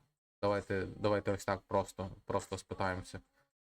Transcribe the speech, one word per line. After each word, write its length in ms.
Давайте, 440
давайте 460
ось 140
так 160
просто, 500
просто 320
спитаємося. 600